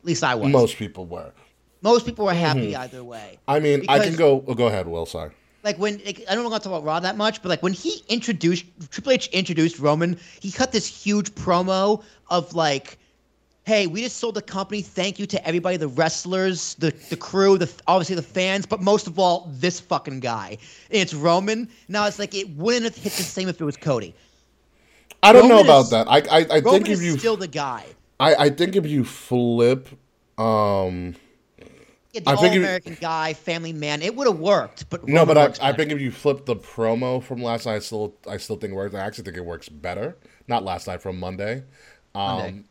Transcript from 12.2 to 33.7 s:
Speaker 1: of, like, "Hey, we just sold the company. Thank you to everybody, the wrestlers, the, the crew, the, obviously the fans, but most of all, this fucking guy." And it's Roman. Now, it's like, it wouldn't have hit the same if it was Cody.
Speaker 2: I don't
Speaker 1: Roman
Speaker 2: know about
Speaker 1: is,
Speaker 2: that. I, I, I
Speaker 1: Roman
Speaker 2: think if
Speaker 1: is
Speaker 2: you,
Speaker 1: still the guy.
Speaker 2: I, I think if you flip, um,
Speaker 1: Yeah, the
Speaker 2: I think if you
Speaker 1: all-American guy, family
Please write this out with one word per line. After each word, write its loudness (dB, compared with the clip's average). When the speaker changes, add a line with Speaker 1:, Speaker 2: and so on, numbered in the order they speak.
Speaker 1:
of, -2
like, -2
"Hey, 2
we -6
just -8
sold -6
the -6
company. -8
Thank -6
you -6
to -8
everybody, -2
the -6
wrestlers, -4
the, -2
the -8
crew, 4
the, -2
obviously 0
the -4
fans, -4
but -6
most 2
of -6
all, 2
this -4
fucking -6
guy." -6
And 0
it's -4
Roman. 0
Now, -2
it's -6
like, -10
it -8
wouldn't -2
have -8
hit -8
the -6
same -6
if -8
it -6
was -4
Cody. -4
Speaker 2:
I 10
don't 12
Speaker 1:
Roman 10
Speaker 2:
know 10
about 10
Speaker 1:
is, -8
Speaker 2:
that. 2
I, 6
I, 4
I 4
Speaker 1:
Roman 0
Speaker 2:
think 6
if 0
Speaker 1:
is -2
Speaker 2:
you, -2
Speaker 1:
still -2
the -8
guy. -8
Speaker 2:
I, 6
I 4
think -2
if 0
you 0
flip, 0
um, 0
Speaker 1:
Yeah, -10
the -2
Speaker 2:
I 4
think 4
if 4
you 4
Speaker 1:
all-American -4
guy, -4
family -8